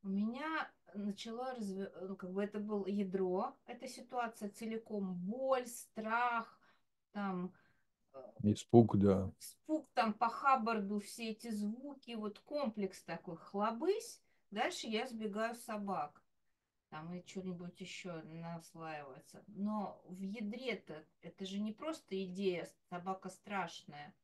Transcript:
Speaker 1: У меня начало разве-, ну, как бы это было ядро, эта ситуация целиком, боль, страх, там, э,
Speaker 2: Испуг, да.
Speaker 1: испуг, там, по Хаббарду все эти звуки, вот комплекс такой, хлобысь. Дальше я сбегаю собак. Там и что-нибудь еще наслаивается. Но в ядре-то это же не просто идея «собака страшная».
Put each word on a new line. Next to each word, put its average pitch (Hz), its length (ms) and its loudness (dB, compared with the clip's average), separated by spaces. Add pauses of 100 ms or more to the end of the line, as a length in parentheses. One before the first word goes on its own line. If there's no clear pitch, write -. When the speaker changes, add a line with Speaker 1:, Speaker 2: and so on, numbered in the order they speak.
Speaker 1:
У 196 60 -4
меня 254 600 2 (240)
начало 226 600 -4
разве-, 196 360 -4 (100)
ну, 190 160 -6
как 185 160 -6
бы 202 100 2
это 208 160 -2
было 208 260 0
ядро, 196 680 2 (100)
эта 247 220 -10
ситуация 233 600 -2
целиком, 220 680 -4
боль, 247 500 2
страх, 233 960 0 (540)
там, 185 400 0 (600)
э, - 60 -14 (240)
Speaker 2:
Испуг, 107 540 8
да. 95 420 8
Speaker 1:
испуг, - 540 -4
там, 226 200 4
по 233 160 2
Хаббарду 226 680 4
все 226 320 -6
эти 233 180 -8
звуки, 233 680 -4
вот 214 240 -4
комплекс 214 640 -2
такой, 170 340 -8
хлобысь. 233 840 0 (300)
Дальше 254 360 -2
я 226 200 0
сбегаю 220 480 -2
собак. 196 640 -4 (680)
Там 165 240 -8
и 180 140 -8
что-нибудь 180 540 -6
еще 175 420 -6
наслаивается. 160 1200 -10
Но 208 600 -2
в 185 140 -10
ядре-то 202 840 -4 (160)
это 170 240 -8
же 196 140 -4
не 220 140 0
просто 254 520 -4
идея 180 440 0 (200)
«собака 185 400 -4
страшная». 170 960 -6